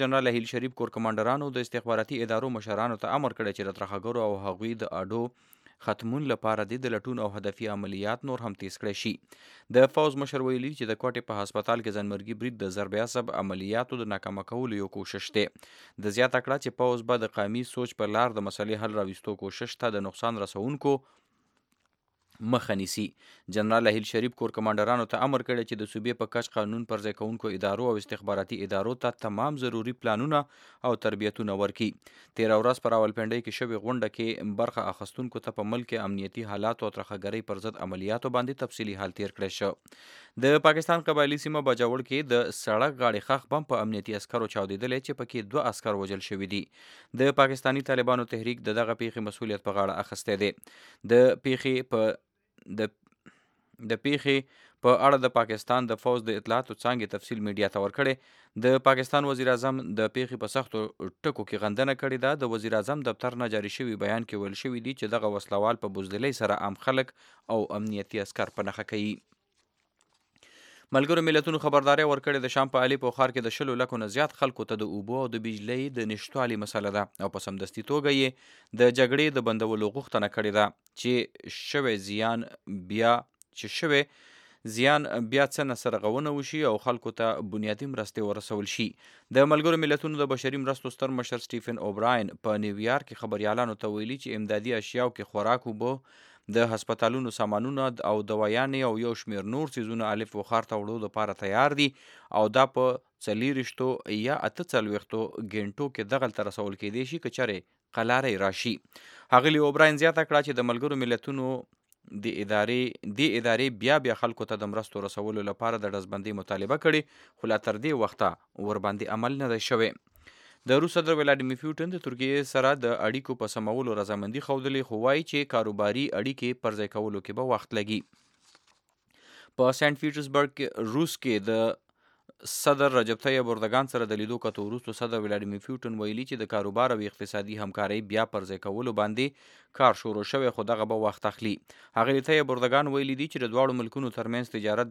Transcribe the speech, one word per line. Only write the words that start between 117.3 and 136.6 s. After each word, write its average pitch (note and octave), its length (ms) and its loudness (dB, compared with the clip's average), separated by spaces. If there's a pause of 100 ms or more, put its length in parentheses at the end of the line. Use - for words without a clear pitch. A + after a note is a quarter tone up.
خو A2+ 120 -4
لا G#2+ 140 2
تر G#2+ 180 -2
دې D#3 100 0 (120)
وخته G2 240 0 (400)
ورباندې G#2 500 -2
عمل C3+ 240 -2
نه C3 100 -2
دی A2+ 200 -2
شوی. A2+ 200 4 (800)
د C3+ 120 8
روس E3+ 140 0
صدر D#3+ 220 4
ولادیمیر C3+ 420 2
پوټین D#3+ 320 -4
د F3 140 -6
ترکیې C3 420 0
سره C3 220 4 (100)
د A#2 240 2
اړیکو C3 380 -2
په G#2+ 100 -4
سمولو A2+ 460 -2
رضامندي G#2 480 -4
ښودلې، C3+ 420 -2
خو A2 160 -4
وایي C#3+ 180 4
چې C#3+ 300 -2
کاروباري G#2+ 500 2 (160)
اړیکې B2 460 -2
پر G#2+ 160 -2
ځای G#2 140 -2
کولو G#2 280 -4
کې G#2 160 -8
به B2+ 140 -2
وخت A2 260 -2
لګي. G#2 220 -2 (1600)
په C3 200 6
سنت D3 240 4
پیټرزبرګ C#3+ 540 0
کې، C#3 100 -2 (300)
روس D#3+ 260 2
کې G#2+ 260 0
د A2+ 300 2 (720)
صدر C#3 460 4
رجب A2+ 260 4
طیب C3 320 2
اردګان A2+ 380 0
سره A2+ 180 -2
د G#2+ 100 -2
لیدو A2 220 -4
کتو G#2 240 -4
وروسته A#2 320 -8
صدر A2+ 260 -2
ولادیمیر G2+ 400 -4
پوټین A#2+ 380 -8
ویلي A2 240 -4
چې A#2+ 160 -8
د G2+ 100 -6
کاروبار A2 420 2